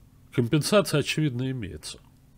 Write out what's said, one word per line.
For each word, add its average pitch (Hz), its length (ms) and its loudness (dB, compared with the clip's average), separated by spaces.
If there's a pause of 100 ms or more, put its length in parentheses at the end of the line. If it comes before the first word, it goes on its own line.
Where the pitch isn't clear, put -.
(320)
Компенсация, 147 680 2
очевидно, 131 500 0
имеется. 92 500 -10 (380)